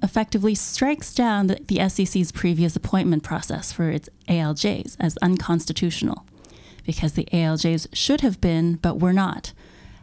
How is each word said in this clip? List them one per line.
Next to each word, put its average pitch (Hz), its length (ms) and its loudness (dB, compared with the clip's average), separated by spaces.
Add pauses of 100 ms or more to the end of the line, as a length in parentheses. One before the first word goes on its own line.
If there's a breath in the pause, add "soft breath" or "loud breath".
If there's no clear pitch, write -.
effectively 214 520 0
strikes - 580 -2
down 208 340 2
the, 196 200 0
the 180 120 2
S 190 200 2
E 190 60 4
C's 180 260 0
previous 170 440 0
appointment 175 480 2
process - 480 -6
for 165 180 -2
its 151 200 -4 (180)
A 175 120 2
L 151 140 0
Js - 460 -4
as 160 180 0
unconstitutional, - 1080 -2 (600 loud breath)
because 156 280 -2
the - 180 -2
A 165 120 2
L 160 120 2
Js 165 380 0
should - 280 0
have 220 200 0
been, 170 340 2
but 165 240 -2
were 180 140 4
not, 190 400 -2 (500 loud breath)